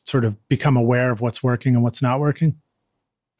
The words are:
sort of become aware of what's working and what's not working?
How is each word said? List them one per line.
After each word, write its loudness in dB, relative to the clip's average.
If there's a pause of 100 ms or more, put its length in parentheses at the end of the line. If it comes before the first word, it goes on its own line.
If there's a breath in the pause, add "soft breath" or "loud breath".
sort 0
of -2 (100)
become 2
aware 2
of -6
what's -4
working 0
and 2
what's -2
not 0
working? 0 (840)